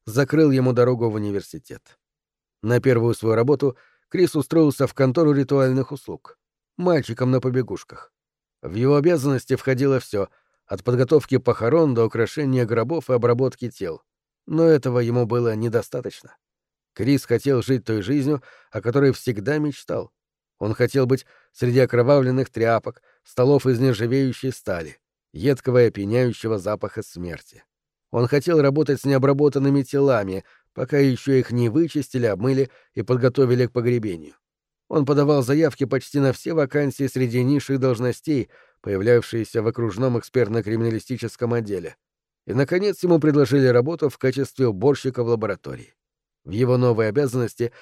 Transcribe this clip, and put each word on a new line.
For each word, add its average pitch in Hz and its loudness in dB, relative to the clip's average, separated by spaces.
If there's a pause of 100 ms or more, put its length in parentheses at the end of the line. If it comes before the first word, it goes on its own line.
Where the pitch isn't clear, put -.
закрыл 143 2
ему 127 2
дорогу 120 2
в 104 -6
университет. 101 -8 (640)
На 120 0
первую 117 2
свою 110 0
работу 131 0 (320)
Крис 175 0
устроился 147 2
в - -6
контору 143 2
ритуальных 135 0
услуг, - -16 (380)
мальчиком 135 0
на 127 2
побегушках. 123 -6 (480)
В 78 -10
его 131 2
обязанности 143 0
входило 131 0
всё, 98 -6 (360)
от 95 -10
подготовки 127 2
похорон 127 0
до 113 2
украшения 123 -2
гробов 120 -4
и 131 0
обработки 120 0
тел. 82 -10 (440)
Но 160 0
этого 135 2
ему 120 0
было 117 -2
недостаточно. 113 -6 (560)
Крис 131 0
хотел 120 0
жить 127 -2
той 110 -2
жизнью, 135 -2 (300)
о 107 -8
которой 135 2
всегда 123 -4
мечтал. 135 -6 (460)
Он 107 -4
хотел 127 0
быть 131 -2 (260)
среди 123 0
окровавленных 127 2
тряпок, 113 -2 (220)
столов 131 2
из 123 2
нержавеющей 127 0
стали — 85 -8 (320)
едкого 123 2
и 117 4
опьяняющего 110 -2
запаха 101 -6
смерти. - -14 (480)
Он 120 0
хотел 151 2
работать 139 2
с - -6
необработанными 139 2
телами, 113 0 (300)
пока 127 -4
ещё 139 0
их 127 2
не 120 0
вычистили, 135 -2
обмыли 127 0 (240)
и 117 -6
подготовили 123 2
к - -6
погребению. 107 -2 (520)
Он 151 0
подавал 143 2
заявки 143 0
почти 135 -4
на 135 2
все - -6
вакансии 143 -2
среди 123 -2
низших 135 0
должностей, 123 -2 (320)
появлявшиеся 113 0
в 104 0
окружном 117 -2
экспертно-криминалистическом 113 -4
отделе. 101 -6 (480)
И, - -8
наконец, 180 -2
ему 170 4
предложили 143 2
работу 135 2
в 123 -4
качестве 131 -2
уборщика 123 -2
в 117 -4
лаборатории. 110 -4 (520)
В 78 -14
его 123 2
новые 113 2
обязанности 117 -2